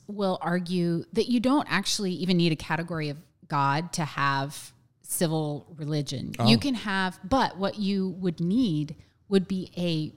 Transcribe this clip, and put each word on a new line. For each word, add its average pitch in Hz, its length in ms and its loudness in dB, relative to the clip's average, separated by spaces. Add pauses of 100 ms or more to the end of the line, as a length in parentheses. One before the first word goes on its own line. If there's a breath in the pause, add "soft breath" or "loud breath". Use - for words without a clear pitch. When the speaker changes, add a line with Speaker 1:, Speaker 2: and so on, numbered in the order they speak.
Speaker 1:
will 202 360 -2
argue 170 720 0
that 208 160 0
you 247 120 4
don't 254 300 4
actually 190 420 0
even 180 240 2
need 170 160 4
a 151 40 0
category 165 520 -4
of 143 100 -8 (300)
God 147 460 0
to 160 100 -2
have 139 680 -2 (300)
civil 156 640 -2 (100)
religion. 143 600 -4
Speaker 2:
Oh. 117 100 4
Speaker 1:
You 113 100 8
can 269 160 0
have, 190 480 -2
but 233 360 2
what 196 200 -2
you 190 300 0 (120)
would 180 200 -2
need 170 560 0 (320 soft breath)
would 190 200 4
be 190 280 -4
a 165 400 -2